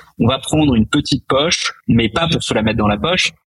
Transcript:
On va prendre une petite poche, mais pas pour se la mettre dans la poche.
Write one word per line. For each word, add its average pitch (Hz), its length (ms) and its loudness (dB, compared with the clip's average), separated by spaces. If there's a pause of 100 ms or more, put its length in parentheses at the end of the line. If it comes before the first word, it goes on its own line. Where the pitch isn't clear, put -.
(180)
On 117 80 2
va 131 120 2
prendre 151 360 0
une 110 140 2
petite 143 400 -2
poche, 147 460 -2 (120)
mais 113 220 2
pas 165 180 -2
pour 131 160 -2
se - 120 -4
la 110 80 0
mettre 113 160 0
dans 107 100 2
la 104 80 0
poche. 170 360 -2 (200)